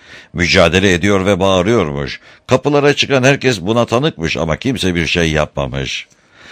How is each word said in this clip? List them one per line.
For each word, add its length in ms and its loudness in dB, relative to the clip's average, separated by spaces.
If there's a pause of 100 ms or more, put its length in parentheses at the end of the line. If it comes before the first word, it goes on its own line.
(340)
Mücadele 600 2
ediyor 320 0
ve 140 0
bağırıyormuş. 800 0 (280)
Kapılara 460 2
çıkan 300 0
herkes 380 2
buna 240 0
tanıkmış 520 -2
ama 200 -2
kimse 380 -2
bir 120 -2
şey 240 0
yapmamış. 760 -4 (440)